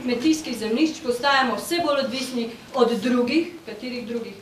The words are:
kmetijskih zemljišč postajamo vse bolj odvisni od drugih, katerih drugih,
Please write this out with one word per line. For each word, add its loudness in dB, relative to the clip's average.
kmetijskih 0
zemljišč 0
postajamo 2
vse -2
bolj 2
odvisni -4
od 4
drugih, 2
katerih -10
drugih, -6